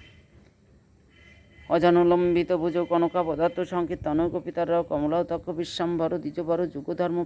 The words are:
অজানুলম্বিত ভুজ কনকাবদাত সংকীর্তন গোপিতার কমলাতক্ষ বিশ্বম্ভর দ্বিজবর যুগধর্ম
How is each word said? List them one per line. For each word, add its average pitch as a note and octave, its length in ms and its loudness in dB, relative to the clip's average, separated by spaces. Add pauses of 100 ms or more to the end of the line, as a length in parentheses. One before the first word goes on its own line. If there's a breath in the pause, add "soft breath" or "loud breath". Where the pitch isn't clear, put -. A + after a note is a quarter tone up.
(1700)
অজানুলম্বিত F3 840 4
ভুজ E3+ 260 0
কনকাবদাত E3+ 880 0
সংকীর্তন E3+ 640 -2
গোপিতার E3+ 540 -2
কমলাতক্ষ E3 680 -2
বিশ্বম্ভর E3+ 680 -2
দ্বিজবর E3 480 -2
যুগধর্ম E3+ 600 -2